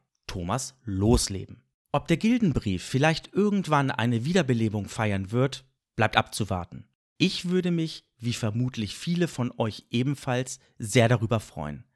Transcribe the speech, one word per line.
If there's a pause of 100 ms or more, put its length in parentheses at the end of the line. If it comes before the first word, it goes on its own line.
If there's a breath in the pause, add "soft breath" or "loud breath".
(280)
Thomas (100)
Losleben. (300)
Ob
der
Gildenbrief
vielleicht
irgendwann
eine
Wiederbelebung
feiern
wird, (300)
bleibt
abzuwarten. (320)
Ich
würde
mich, (160)
wie
vermutlich
viele
von
euch
ebenfalls, (180 soft breath)
sehr
darüber
freuen. (100)